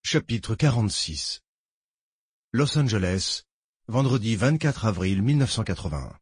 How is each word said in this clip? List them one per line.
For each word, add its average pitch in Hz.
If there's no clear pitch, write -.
Chapitre 117
quarante-six. 110
Los 143
Angeles, 95
vendredi 120
vingt-quatre 143
avril 95
mille 139
neuf 135
cent -
quatre-vingt-un. 73